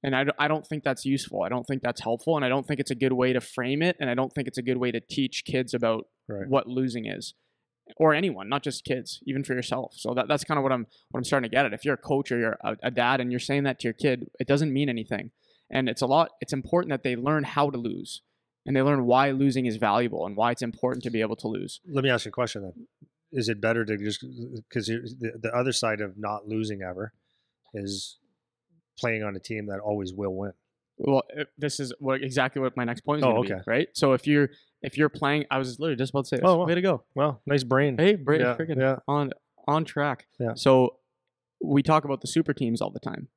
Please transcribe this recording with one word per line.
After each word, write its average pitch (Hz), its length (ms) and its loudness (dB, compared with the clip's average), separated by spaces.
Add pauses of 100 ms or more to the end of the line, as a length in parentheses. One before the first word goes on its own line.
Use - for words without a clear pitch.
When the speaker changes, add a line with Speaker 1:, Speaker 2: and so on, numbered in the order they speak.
Speaker 1:
And 135 140 0
I 135 80 2
d-, 143 140 0
I 147 100 2
don't 156 180 0
think 151 180 -6
that's 135 220 -2
useful. 135 380 -2
I 92 40 -4
don't 123 160 -2
think 135 160 -4
that's 120 220 -4
helpful, 117 340 0
and 143 80 0
I 127 40 2
don't 135 180 0
think 147 140 -4
it's 139 100 -4
a 135 60 -2
good 131 160 2
way 127 200 2
to 123 80 2
frame 131 420 -2
it, 175 180 0
and 131 100 -2
I 120 40 0
don't 131 200 -2
think 135 140 -4
it's 131 100 -8
a 123 40 -6
good 123 140 0
way 123 140 0
to 113 100 -2
teach - 440 -4
kids 127 300 -2
about 113 340 0 (200)
Speaker 2:
Right. 101 200 -6
Speaker 1:
what 131 180 2
losing 120 400 -4
is. 98 280 -8 (640)
Or 156 160 6
anyone, 143 360 0
not 139 160 0
just - 200 -6
kids, - 420 -6
even 135 180 -4
for 131 100 -4
yourself. 123 420 -4
So 117 180 -6
that, 123 120 0
that's 147 160 0
kinda 151 180 0
what 135 120 2
I'm, 120 140 -2 (240)
what 123 100 -4
I'm 123 40 -4
starting 127 240 0
to 117 60 -6
get 139 120 4
at. 107 60 -2
If 110 120 -10
you're 139 100 2
a - 40 -6
coach 139 340 -2
or 120 60 0
you're 113 260 0
a, 110 180 -2
a 123 80 0
dad 120 300 2
and 123 100 -2
you're 123 80 -2
saying 139 260 0
that 135 160 0
to - 60 -12
your 113 80 -2
kid, 131 340 0 (120)
it 127 80 -2
doesn't 143 240 4
mean 139 160 2
anything. 113 420 -6 (400)
And 131 180 0
it's 113 140 -2
a 123 40 2
lot, 147 340 4
it's - 120 -6
important 170 380 0
that 135 140 -2
they 123 100 0
learn 143 300 0
how 143 260 0
to 131 80 -6
lose, 104 420 -6 (460)
and 135 100 0
they 131 60 4
learn 135 240 4
why 131 240 6
losing 135 360 2
is 110 100 -2
valuable 104 500 2
and 98 100 -8
why 113 140 2
it's 120 120 -4
important 123 420 -4
to 127 60 -4
be 113 120 0
able 110 140 -2
to - 120 -8
lose. 98 380 -8
Speaker 2:
Let 139 180 -2
me 135 60 4
ask 120 160 2
you - 40 -8
a - 20 -18
question 113 300 -4
then. 98 240 -14 (460)
Is 120 160 -2
it 107 120 -2
better 113 260 2
to 107 120 -2
just, 104 240 -6 (480)
'cause 107 180 -4
you, 117 140 -2
the, 120 400 -8
the 113 120 -4
other 127 180 2
side 110 300 0
of 98 160 -8
not 104 280 -6
losing 107 360 -4
ever 92 300 -8 (640)
is 98 440 -8 (800)
playing 113 260 -2
on 101 120 -6
a 92 40 -10
team 107 260 -8
that 98 140 -6
always 104 340 -4
will 98 200 -4
win. 98 180 -6 (460)
Speaker 1:
Well, 135 260 2 (140)
uh, 151 60 -6 (140)
this 143 220 -4
is 127 180 -6
what, 135 240 -2
exactly 131 400 0
what 127 140 -2
my 123 80 -2
next 117 160 -4
point 147 180 -2
is 147 60 2
Speaker 2:
Oh, 127 80 6
Speaker 1:
gonna 113 100 4
be, 98 100 -2
Speaker 2:
okay. 95 140 -6
Speaker 1:
right? 120 280 0
So 139 180 4
if 123 140 0
you're, 147 240 6 (320)
if - 140 -8
you're 151 120 4
playing, 147 420 0
I 131 80 2
was 127 220 -4
literally 151 180 -2
just 131 120 0
about 139 160 -2
to - 20 -14
say - 80 0
this. - 100 0
Speaker 2:
Oh, 180 120 8
wow. 175 80 2
Speaker 1:
Way 170 100 2
to 180 40 0
go. 180 240 2 (120)
Speaker 2:
Wow, 139 280 0
nice 143 200 2
brain. 131 340 4
Speaker 1:
Hey, 190 160 6
brain, 151 280 2
Speaker 2:
Yeah, 123 140 2
Speaker 1:
freaking 160 220 -2
Speaker 2:
yeah. 131 200 4 (100)
Speaker 1:
on, 143 240 2 (340)
on 156 180 2
track. 143 440 -2 (100)
Speaker 2:
Yeah. 113 160 -2
Speaker 1:
So 131 440 6 (600)
we 143 220 2
talk 156 220 4
about 143 160 -2
the - 80 -10
super 160 260 2
teams 117 260 -2
all 101 100 -2
the 98 100 -10
time - 260 -8 (100)